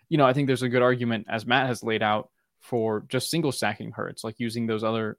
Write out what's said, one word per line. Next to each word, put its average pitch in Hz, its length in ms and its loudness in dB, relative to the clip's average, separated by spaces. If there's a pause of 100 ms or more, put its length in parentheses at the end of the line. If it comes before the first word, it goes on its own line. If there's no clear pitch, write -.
(100)
you 160 80 2
know, 143 80 8
I 127 80 4
think 139 140 2
there's 123 140 2
a 127 60 0
good 123 140 4
argument, 120 480 2
as 110 160 -4
Matt 131 200 2
has 120 160 -4
laid 110 200 0
out, 107 260 2 (320)
for 110 480 -2
just - 220 -2
single 156 220 0
stacking 110 400 -4
Hurts, 98 300 -10
like, 113 160 -10
using 117 280 -4
those 110 180 -2
other 110 340 -2